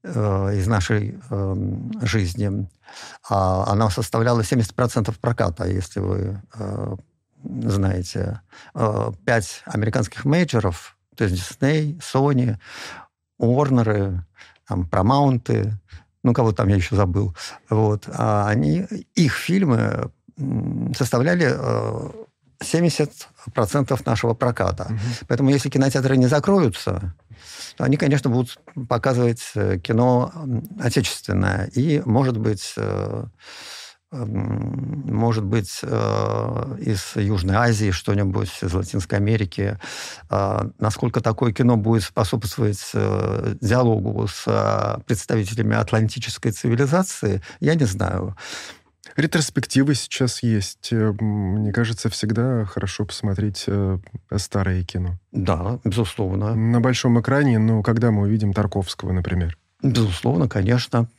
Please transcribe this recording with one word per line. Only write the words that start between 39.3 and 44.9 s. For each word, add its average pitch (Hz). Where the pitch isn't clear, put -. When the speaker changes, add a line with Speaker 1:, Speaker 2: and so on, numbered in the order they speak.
Speaker 1:
А 101
насколько 117
такое 113
кино 120
будет 107
способствовать, -
э, 101
диалогу 110
с, -
э, 104